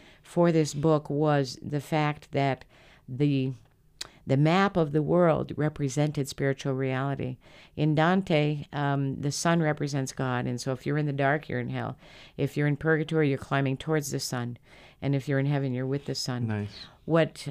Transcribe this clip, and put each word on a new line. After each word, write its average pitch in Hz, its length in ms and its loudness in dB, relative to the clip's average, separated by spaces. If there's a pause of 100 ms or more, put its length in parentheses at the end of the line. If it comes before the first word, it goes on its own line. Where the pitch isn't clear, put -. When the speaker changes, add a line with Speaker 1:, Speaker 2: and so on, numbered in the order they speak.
(220)
Speaker 1:
for 170 300 2
this 156 240 2
book 151 340 2
was 143 520 0
the 147 200 -4
fact 151 500 -2
that 139 320 0 (460)
the 135 420 0 (760)
the 135 100 4
map 185 400 4
of 151 140 2
the 156 120 2
world 151 520 4
represented 147 720 -2
spiritual 135 460 -2
reality. 131 640 -4 (380)
In 151 200 2
Dante, 156 800 2
um, 139 480 -2
the 143 100 -2
sun 170 300 2
represents 143 500 -2
God, 127 360 -2
and 123 120 -4
so 131 120 -4
if 127 140 -6
you're 143 120 -2
in 151 80 -2
the 143 80 -2
dark, 139 340 0
you're 123 120 -4
in 123 100 -6
hell. 120 280 -6 (400)
If 139 200 -2
you're 147 100 2
in 143 100 0
purgatory, 156 520 2
you're 135 80 0
climbing 139 400 -2
towards 151 340 -2
the 139 80 -4
sun. 120 380 -6 (440)
And 139 120 0
if 135 140 -2
you're 139 120 0
in 139 60 0
heaven, 139 280 0
you're 127 120 -4
with 139 200 -4
the 131 100 -4
sun. 123 320 -4
Speaker 2:
Nice. 104 220 -2 (340)
Speaker 1:
What, 156 480 0